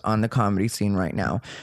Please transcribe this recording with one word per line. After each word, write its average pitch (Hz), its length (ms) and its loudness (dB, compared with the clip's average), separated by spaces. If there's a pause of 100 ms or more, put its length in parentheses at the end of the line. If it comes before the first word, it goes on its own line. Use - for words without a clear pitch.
on 107 160 2
the 110 80 2
comedy 101 400 2
scene 104 260 0
right 92 220 0
now. 101 240 0 (240)